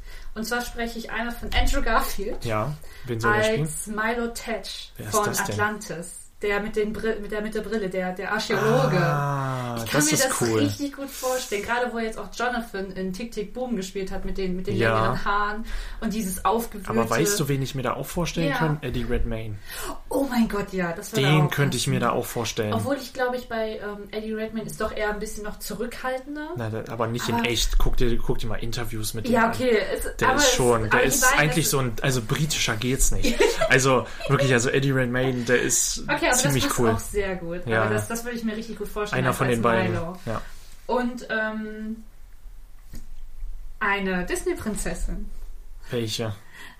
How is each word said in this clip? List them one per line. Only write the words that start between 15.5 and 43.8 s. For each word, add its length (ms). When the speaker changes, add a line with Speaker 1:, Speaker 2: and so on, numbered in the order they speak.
Speaker 1:
und 100
dieses 320
aufgewühlte 460
Speaker 2:
Aber 180
weißt 320
du, 80
wen 140
ich 120
mir 80
da 120
auch 120
vorstellen 440
Speaker 1:
Ja. 80
Speaker 2:
kann? 240
Eddie 220
Redmayne. 500
Speaker 1:
Oh 180
mein 180
Gott, 280
ja, 180
das 240
wäre 100
Speaker 2:
Den 200
Speaker 1:
auch 40
Speaker 2:
könnte 280
ich 80
mir 140
Speaker 1:
passend. 140
Speaker 2:
da 60
auch 60
vorstellen. 480
Speaker 1:
Obwohl 220
ich, 180
glaube 240
ich, 100
bei, 300
ähm, 320
Eddie 240
Redmayne 320
ist 120
doch 160
eher 200
ein 40
bisschen 240
noch 160
zurückhaltender. 960
Speaker 2:
Na, 120
da, 240
aber 140
nicht 240
Speaker 1:
Aber 80
Speaker 2:
in 80
echt. 320
Guck 180
dir, 220
guck 220
dir 80
mal 80
Interviews 580
mit 120
dem 60
Speaker 1:
Ja, 140
Speaker 2:
an. 80
Speaker 1:
okay, 240
es, 240
Speaker 2:
Der 100
Speaker 1:
aber 80
Speaker 2:
ist 120
Speaker 1:
es, 40
Speaker 2:
schon, 300
Speaker 1:
aber 80
Speaker 2:
der 100
Speaker 1:
die 80
Speaker 2:
ist 140
Speaker 1:
beiden, 180
Speaker 2:
eigentlich 240
Speaker 1:
das 60
Speaker 2:
so 80
ein... 140
Also 180
britischer 560
geht's 340
nicht. 300
Speaker 1:
<laughs> 60
Speaker 2:
Also 380
wirklich, 240
also 180
Eddie 220
Redmayne, 500
der 180
ist 480
Speaker 1:
Okay, 200
aber 80
Speaker 2:
ziemlich 280
Speaker 1:
das 80
passt 80
Speaker 2:
cool. 100
Speaker 1:
auch 100
sehr 340
gut. 320
Speaker 2:
Ja. 160
Speaker 1:
Aber 120
das, 120
das 180
würde 120
ich 80
mir 120
richtig 220
gut 80
vorstellen, 340
Speaker 2:
Einer 100
Speaker 1:
als, 80
Speaker 2:
von 100
Speaker 1:
als 80
Speaker 2:
den 60
beiden. 300
Speaker 1:
Milo. 320
Speaker 2:
Ja. 160
Speaker 1:
Und, 440
ähm, 760